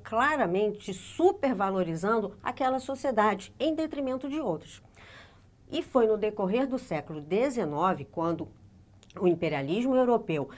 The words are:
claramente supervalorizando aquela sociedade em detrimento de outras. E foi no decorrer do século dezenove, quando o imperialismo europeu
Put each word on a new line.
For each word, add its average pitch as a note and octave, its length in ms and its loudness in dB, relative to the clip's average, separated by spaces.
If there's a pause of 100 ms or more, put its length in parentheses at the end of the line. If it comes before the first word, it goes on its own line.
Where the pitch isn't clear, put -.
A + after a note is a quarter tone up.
claramente G#3+ 920 0
supervalorizando G3 1500 0
aquela C4 380 0
sociedade A3 760 0
em D#4 160 0
detrimento C#4+ 540 -4
de D4 140 -4
outras. E3+ 400 -4 (920)
E D#4+ 100 -4
foi A#3 240 2
no G#3+ 120 4
decorrer G#3+ 500 0
do C4 100 -4
século D3+ 440 -6
dezenove, F3 800 0
quando E3 460 -4 (680)
o F3+ 80 0
imperialismo E3+ 720 2
europeu A3 640 2